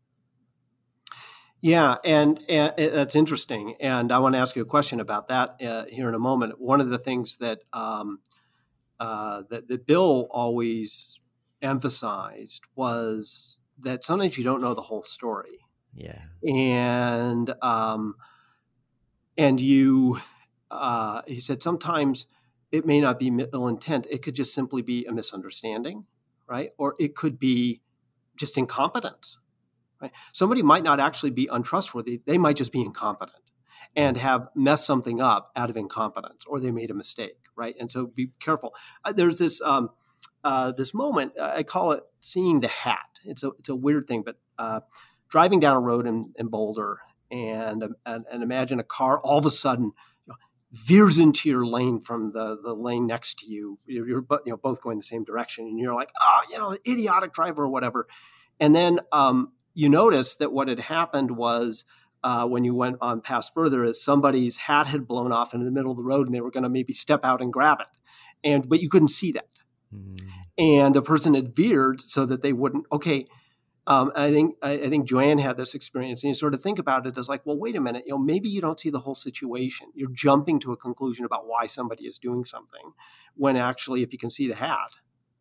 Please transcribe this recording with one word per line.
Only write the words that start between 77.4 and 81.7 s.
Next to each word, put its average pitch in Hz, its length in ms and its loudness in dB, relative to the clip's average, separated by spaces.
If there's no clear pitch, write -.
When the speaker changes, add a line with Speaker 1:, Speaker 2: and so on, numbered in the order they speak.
Speaker 1:
"Well, 147 120 -4
wait 220 180 -6
a 165 60 -2
minute, 123 240 -4
you 139 60 -12
know, 139 80 -2
maybe 175 300 0
you 196 120 -4
don't 160 180 -4
see 160 100 -6
the 143 100 -4
whole 131 160 -8
situation. 127 800 -8
You're 131 160 -8
jumping 143 480 4
to 127 140 -6
a - 40 -6
conclusion 123 480 -6
about 113 220 -6
why 113 200 -2
somebody 117 380 -8